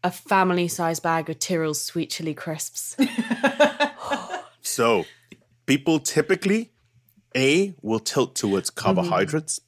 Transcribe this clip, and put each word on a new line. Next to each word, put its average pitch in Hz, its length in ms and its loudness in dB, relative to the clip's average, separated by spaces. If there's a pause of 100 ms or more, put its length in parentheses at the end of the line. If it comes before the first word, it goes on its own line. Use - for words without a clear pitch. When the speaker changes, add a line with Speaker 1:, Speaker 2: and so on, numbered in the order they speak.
Speaker 1:
a 180 60 2
family-sized 175 920 0
bag 165 280 0
of 156 100 -8
Tyrrell's 160 420 -2
sweet - 280 -4
chili 160 240 -6
crisps. - 680 -10
<laughs> 269 60 4 (1600)
Speaker 2:
So, 113 440 2 (600)
people 147 320 2
typically, 185 720 0 (640)
A, 151 480 4
will 110 180 0
tilt - 360 0
towards 98 340 0
Speaker 1:
Mm-hmm. - 140 -10
Speaker 2:
carbohydrates. 95 840 0